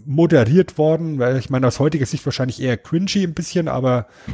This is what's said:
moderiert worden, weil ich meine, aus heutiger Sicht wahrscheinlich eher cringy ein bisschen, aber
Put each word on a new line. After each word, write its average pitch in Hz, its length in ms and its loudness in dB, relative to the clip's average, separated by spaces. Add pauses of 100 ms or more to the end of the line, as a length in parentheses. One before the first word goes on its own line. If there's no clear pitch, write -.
moderiert 156 760 4
worden, 156 400 0
weil 123 180 0
ich 123 140 -6
meine, 131 160 2
aus - 120 -2
heutiger 143 280 0
Sicht - 180 -6
wahrscheinlich 127 360 -4
eher 127 160 -2
cringy 190 460 -2
ein 170 120 -4
bisschen, 170 320 -4
aber 127 400 0 (260)